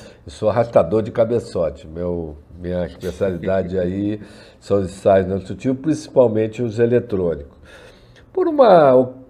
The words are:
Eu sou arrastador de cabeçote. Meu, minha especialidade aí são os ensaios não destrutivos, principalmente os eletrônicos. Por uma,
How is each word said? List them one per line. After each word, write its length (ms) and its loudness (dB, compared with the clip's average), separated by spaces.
Eu 60 -20
sou 200 -2
arrastador 520 2
de 80 -10
cabeçote. 760 -4
Meu, 500 -8
minha 280 -6
especialidade 920 -4
aí 420 -4
são 200 0
os 100 -4
ensaios 360 2
não 100 -4
destrutivos, 440 -6
principalmente 840 0
os 160 -4
eletrônicos. 800 -2
Por 160 -2
uma, 640 6